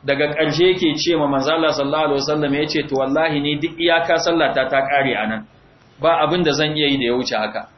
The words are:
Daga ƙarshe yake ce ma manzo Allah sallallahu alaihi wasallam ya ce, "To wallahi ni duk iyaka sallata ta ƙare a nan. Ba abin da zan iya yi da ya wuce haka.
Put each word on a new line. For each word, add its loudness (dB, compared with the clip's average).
Daga 0
ƙarshe 2
yake 0
ce 0
ma 0
manzo 0
Allah 2
sallallahu 0
alaihi 0
wasallam 0
ya 0
ce, -2
"To -4
wallahi 0
ni 0
duk -4
iyaka 2
sallata 0
ta 2
ƙare 0
a -2
nan. -6
Ba 2
abin 0
da 2
zan 0
iya 0
yi 2
da -2
ya 0
wuce -4
haka. -6